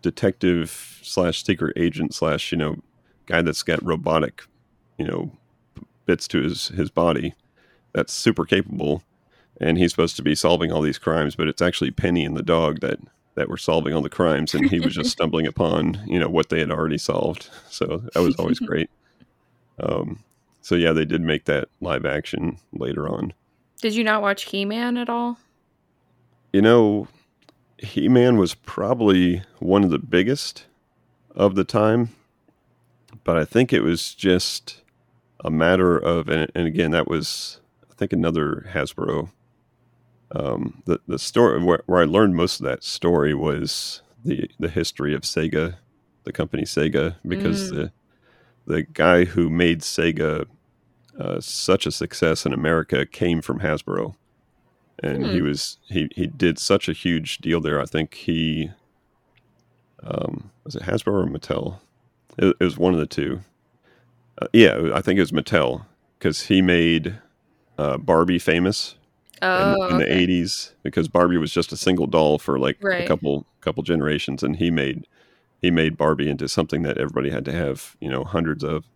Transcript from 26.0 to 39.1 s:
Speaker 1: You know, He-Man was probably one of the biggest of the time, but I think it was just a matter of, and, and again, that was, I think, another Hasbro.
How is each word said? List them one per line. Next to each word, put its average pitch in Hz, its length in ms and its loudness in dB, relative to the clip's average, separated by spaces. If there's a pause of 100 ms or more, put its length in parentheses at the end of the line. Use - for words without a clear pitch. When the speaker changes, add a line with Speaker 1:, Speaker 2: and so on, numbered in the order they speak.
Speaker 1:
You 98 100 4
know, 110 460 6 (680)
He-Man 120 580 4
was 92 180 4
probably 95 880 2 (160)
one 98 260 4
of 90 60 4
the 73 80 2
biggest 104 680 0 (680)
of 98 200 4
the 95 100 -2
time, 113 460 -2 (1120)
but 85 120 0
I 78 80 2
think 123 280 2
it 107 100 4
was 82 320 -2
just - 680 0 (600)
a 78 60 -2
matter 85 460 4
of, 82 320 0
and, 78 260 0
and 85 120 0
again, 80 240 2
that 80 180 2
was, - 520 -6 (300)
I - 40 -20
think, - 180 -4
another 82 600 0
Hasbro. 76 560 -4 (1040)